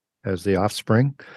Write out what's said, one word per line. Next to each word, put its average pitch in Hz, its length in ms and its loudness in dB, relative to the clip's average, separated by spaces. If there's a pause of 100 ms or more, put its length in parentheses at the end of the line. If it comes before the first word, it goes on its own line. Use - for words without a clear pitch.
(260)
as 92 180 -4
the 98 120 0
offspring 110 600 0 (200)